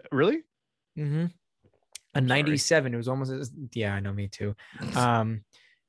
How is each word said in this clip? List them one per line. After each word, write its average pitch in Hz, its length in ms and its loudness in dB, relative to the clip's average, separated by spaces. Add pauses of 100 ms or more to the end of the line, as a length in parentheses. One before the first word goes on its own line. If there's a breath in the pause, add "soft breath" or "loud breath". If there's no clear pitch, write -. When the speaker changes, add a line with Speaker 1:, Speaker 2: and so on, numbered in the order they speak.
(120)
Speaker 1:
really? 202 320 2 (540)
Speaker 2:
Mm-hmm. 151 280 -2
A 175 40 -4 (920)
Speaker 1:
Sorry. 131 60 4
Speaker 2:
ninety-seven. 143 680 2
It 117 40 -4
was 117 100 -4
almost 131 240 -4
as, 135 200 -8 (220)
yeah, 104 220 -2
I 98 40 -2
know, 98 140 -4
me 101 140 -6
too. 104 280 -6 (240 loud breath)
Speaker 1:
<laughs> - 160 -8
Speaker 2:
Um, 113 460 2 (480 soft breath)